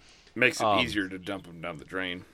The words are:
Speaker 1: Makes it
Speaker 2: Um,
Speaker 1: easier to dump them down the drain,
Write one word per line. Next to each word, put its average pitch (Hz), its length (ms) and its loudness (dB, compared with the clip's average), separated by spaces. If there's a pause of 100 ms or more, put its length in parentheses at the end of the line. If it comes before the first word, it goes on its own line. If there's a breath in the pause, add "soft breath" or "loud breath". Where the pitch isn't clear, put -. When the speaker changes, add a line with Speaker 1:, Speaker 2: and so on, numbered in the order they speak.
(340 soft breath)
Speaker 1:
Makes 120 260 4
it 123 60 4
Speaker 2:
Um, 101 140 6
Speaker 1:
easier 104 300 0
to 95 80 -8
dump 92 280 -8
them 85 140 -16
down 85 160 -8
the 71 80 -14
drain, 92 500 -6